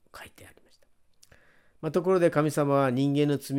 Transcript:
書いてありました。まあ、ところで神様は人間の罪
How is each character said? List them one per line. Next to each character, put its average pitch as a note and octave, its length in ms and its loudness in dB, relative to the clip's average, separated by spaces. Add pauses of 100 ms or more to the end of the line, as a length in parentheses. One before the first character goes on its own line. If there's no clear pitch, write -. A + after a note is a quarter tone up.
(180)
書 - 80 -18
い - 40 -20
て - 160 -20
あ - 40 -20
り - 60 -20 (100)
ま - 60 -20
し - 80 -20
た。 - 80 -20 (920)
ま D#3 80 -6
あ、 - 20 -10
と F3+ 120 0
こ F3+ 100 0
ろ F#3 60 4
で E3+ 120 2
神 D3+ 200 0
様 C#3 240 0
は C#3 140 2
人 C#3 240 0
間 D3 140 2
の C#3+ 100 0
罪 C3+ 220 -6